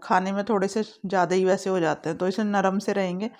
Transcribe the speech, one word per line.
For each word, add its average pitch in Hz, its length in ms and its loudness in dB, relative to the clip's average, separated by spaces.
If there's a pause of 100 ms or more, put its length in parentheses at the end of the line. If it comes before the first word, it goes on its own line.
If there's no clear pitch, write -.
खाने 185 300 0
में 202 120 -2
थोड़े 196 240 0
से 214 140 -2
ज़्यादा 185 520 0
ही 190 100 4
वैसे 190 260 2
हो 185 100 0
जाते 156 280 0
हैं, 175 100 -4
तो 180 100 0
इसे 190 160 -2
नरम 196 340 0
से 208 140 -2
रहेंगे। 196 480 -2